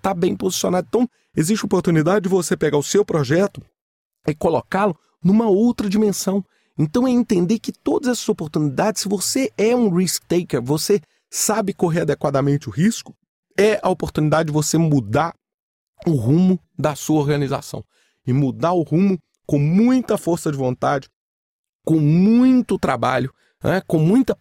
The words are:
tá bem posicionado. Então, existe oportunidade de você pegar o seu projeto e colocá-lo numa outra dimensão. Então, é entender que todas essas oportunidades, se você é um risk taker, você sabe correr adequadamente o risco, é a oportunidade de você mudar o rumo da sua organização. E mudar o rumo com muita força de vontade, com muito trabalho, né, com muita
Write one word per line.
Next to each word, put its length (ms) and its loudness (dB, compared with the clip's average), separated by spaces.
tá 100 -2
bem 240 0
posicionado. 500 -2
Então, 220 0
existe 300 0
oportunidade 600 2
de 40 -2
você 260 0
pegar 220 0
o 60 2
seu 200 2
projeto 600 -2
e 80 -2
colocá-lo 600 -2
numa 260 4
outra 400 2
dimensão. 560 -2
Então, 300 0
é 20 0
entender 500 0
que 120 -8
todas 380 -4
essas 180 -4
oportunidades, 720 -2
se 80 -8
você 480 -2
é 180 0
um 140 2
risk 400 -2
taker, 320 -2
você 400 0
sabe 440 -2
correr 280 0
adequadamente 640 -2
o 40 -10
risco, 420 -2
é 240 2
a 60 0
oportunidade 600 0
de 40 -6
você 260 0
mudar 560 0
o 60 2
rumo 480 2
da 160 -2
sua 240 -2
organização. 640 -4
E 80 -2
mudar 400 0
o 100 0
rumo 360 0
com 140 -2
muita 580 2
força 360 -4
de 40 -6
vontade, 520 -4
com 140 2
muito 800 4
trabalho, 560 -2
né, 200 -2
com 140 -2
muita 420 2